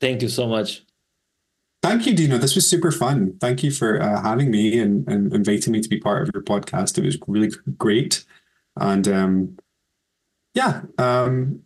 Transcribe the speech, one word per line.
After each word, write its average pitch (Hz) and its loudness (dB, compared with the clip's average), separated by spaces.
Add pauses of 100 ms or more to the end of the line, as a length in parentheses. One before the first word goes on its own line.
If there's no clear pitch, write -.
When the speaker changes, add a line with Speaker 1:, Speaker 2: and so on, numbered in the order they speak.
Speaker 1:
thank 127 0
you 117 0
so 123 -2
much. 110 -4 (1000)
Speaker 2:
Thank 226 2
you, 247 4
Dino. 147 4
This 139 2
was 185 2
super 170 2
fun. 127 0
Thank 127 0
you 147 0
for, 110 0
uh, 101 -2
having 120 0
me 107 2
and, 101 0
and 101 0
inviting 104 0
me 107 0
to - -8
be 104 -2
part 101 -2
of - -4
your 101 -8
podcast. 95 -4
It 92 0
was 73 -2
really 107 0
g-, - -10 (180)
great. 117 -2 (520)
And, 98 0
um, 95 0 (960)
yeah, 233 0 (140)
um, 127 0